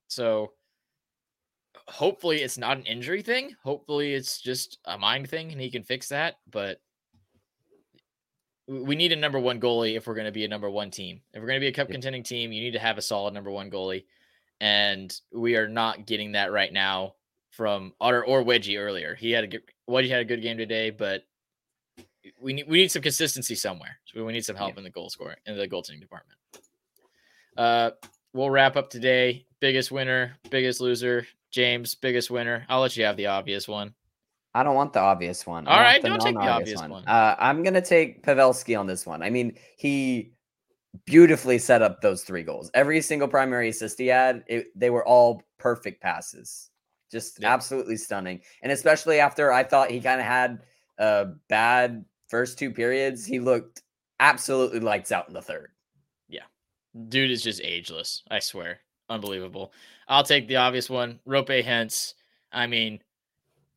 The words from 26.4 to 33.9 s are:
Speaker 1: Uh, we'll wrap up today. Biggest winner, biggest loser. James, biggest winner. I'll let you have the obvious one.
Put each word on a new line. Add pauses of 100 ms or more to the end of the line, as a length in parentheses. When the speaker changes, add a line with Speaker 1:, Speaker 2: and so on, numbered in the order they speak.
Speaker 1:
Uh, (420)
we'll
wrap
up
today. (140)
Biggest
winner, (120)
biggest
loser. (240)
James,
biggest
winner.
I'll
let
you
have
the
obvious
one. (600)